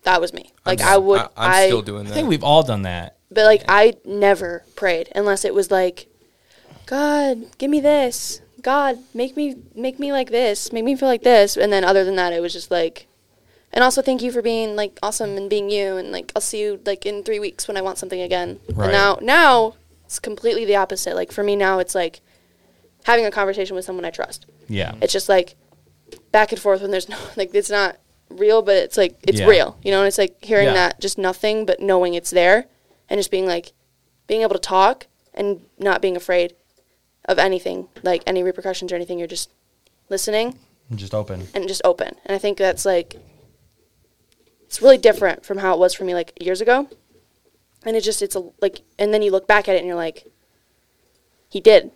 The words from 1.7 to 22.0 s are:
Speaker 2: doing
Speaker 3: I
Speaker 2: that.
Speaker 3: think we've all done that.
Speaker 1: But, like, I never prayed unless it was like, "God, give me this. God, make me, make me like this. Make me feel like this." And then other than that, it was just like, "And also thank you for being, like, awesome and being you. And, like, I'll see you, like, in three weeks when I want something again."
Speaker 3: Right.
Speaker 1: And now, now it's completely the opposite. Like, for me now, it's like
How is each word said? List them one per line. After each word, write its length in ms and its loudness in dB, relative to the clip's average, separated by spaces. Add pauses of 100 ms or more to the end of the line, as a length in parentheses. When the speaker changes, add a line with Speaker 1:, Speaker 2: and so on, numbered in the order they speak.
Speaker 2:
doing 240 -12
Speaker 3:
I 40 -12
Speaker 2:
that. 60 -10
Speaker 3:
think 140 -2
we've 140 0
all 180 6
done 220 -2
that. 340 -8 (140)
Speaker 1:
But, 140 4
like, 220 6
I 280 6 (100)
never 580 0 (120)
prayed 400 -4
unless 300 -2
it 100 -2
was 160 0
like, 360 -2 (800)
"God, 720 -2
give 140 -2
me 80 2
this. 640 0 (200)
God, 380 0 (140)
make 220 -6
me, 200 -6 (200)
make 240 -8
me 120 -6
like 180 -2
this. 420 -2
Make 120 -4
me 120 0
feel 140 0
like 140 0
this." 340 6
And 160 2
then 100 2
other 200 4
than 140 -2
that, 160 -2
it 80 -4
was 120 -6
just 160 -16
like, 380 -4 (680)
"And 100 4
also 200 2
thank 180 -2
you 100 -4
for 120 -4
being, 320 -2
like, 260 -6
awesome 360 -6
and 120 -8
being 220 -2
you. 260 -2
And, 140 -8
like, 240 -10
I'll 60 -2
see 200 -6
you, 240 -6
like, 220 -6
in 160 -8
three 160 -4
weeks 280 -10
when 100 -6
I 40 -6
want 160 -8
something 240 -10
again." 380 -6 (120)
Speaker 3:
Right. 140 -4
Speaker 1:
And 80 2
now, 280 4
now 540 4 (300)
it's 140 -12
completely 460 -4
the 100 2
opposite. 400 -4
Like, 160 -6
for 120 -6
me 120 0
now, 240 0
it's 160 -4
like 260 -4 (840)